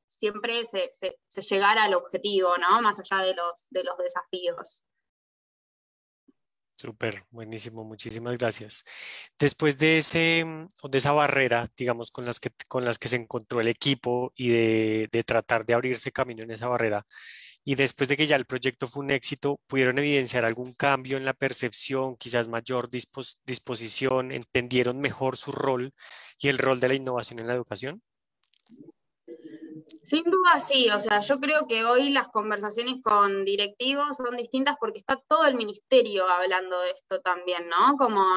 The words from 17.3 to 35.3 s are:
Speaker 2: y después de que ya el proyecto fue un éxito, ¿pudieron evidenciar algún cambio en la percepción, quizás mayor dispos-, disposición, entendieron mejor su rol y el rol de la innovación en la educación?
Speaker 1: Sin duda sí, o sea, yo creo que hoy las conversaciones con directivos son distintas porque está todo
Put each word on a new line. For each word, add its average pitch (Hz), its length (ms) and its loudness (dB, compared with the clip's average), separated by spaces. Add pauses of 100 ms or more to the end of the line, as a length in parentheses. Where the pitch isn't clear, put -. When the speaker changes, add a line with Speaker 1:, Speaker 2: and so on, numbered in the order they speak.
Speaker 2:
y 139 100 -2
después 131 340 0
de 139 80 0
que 151 100 2
ya 147 100 4
el 123 100 -2
proyecto 127 400 -4
fue 139 180 -10
un 139 60 -6
éxito, 143 560 -4
¿pudieron 131 320 2
evidenciar 131 480 0
algún 123 260 -4
cambio 135 460 -2
en 135 80 -6
la 135 80 -2
percepción, 131 840 -2
quizás 117 320 -2
mayor 120 400 -4
dispos-, 123 560 -8
disposición, 127 880 -2
entendieron 123 680 -2
mejor 131 360 -2
su - 160 -4
rol 131 400 -2 (460)
y 139 100 0
el 139 80 2
rol 127 240 2
de 127 80 2
la 131 60 2
innovación 123 460 -4
en 113 80 -8
la 120 60 -2
educación? 127 480 -8 (2000)
Speaker 1:
Sin 320 220 0
duda 349 360 6
sí, 262 280 4
o 208 100 4
sea, 208 220 2
yo 269 200 2
creo 302 260 2
que 226 180 0
hoy 247 240 4
las 277 200 2
conversaciones 214 760 -4
con 202 420 4
directivos 254 720 -2
son 247 200 -6
distintas 262 440 0
porque 254 180 -4
está 262 300 -2
todo 311 160 6